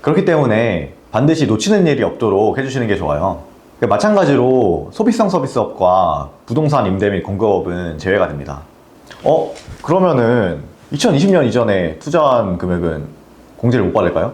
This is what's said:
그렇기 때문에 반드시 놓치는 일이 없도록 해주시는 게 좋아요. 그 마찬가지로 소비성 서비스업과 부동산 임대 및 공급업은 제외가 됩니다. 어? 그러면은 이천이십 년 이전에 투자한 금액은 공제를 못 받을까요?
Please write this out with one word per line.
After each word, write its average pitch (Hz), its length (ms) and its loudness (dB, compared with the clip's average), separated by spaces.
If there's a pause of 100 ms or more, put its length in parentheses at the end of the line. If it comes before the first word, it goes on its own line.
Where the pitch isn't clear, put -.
그렇기 175 240 2
때문에 113 640 0 (180)
반드시 143 360 2
놓치는 185 400 2
일이 135 160 0
없도록 101 560 0
해주시는 131 300 -4
게 98 80 2
좋아요. 82 420 -4 (420)
그 120 60 2
마찬가지로 139 1040 2
소비성 220 360 0
서비스업과 92 1000 0 (140)
부동산 143 420 0
임대 98 220 0
및 95 140 -2
공급업은 90 760 -2
제외가 92 300 0
됩니다. 71 320 -10 (640)
어? - 260 0 (320)
그러면은 120 800 2 (280)
이천이십 165 400 2
년 165 140 4
이전에 101 540 0
투자한 127 600 0
금액은 85 580 -4 (420)
공제를 120 280 2
못 - 60 -2
받을까요? 92 420 0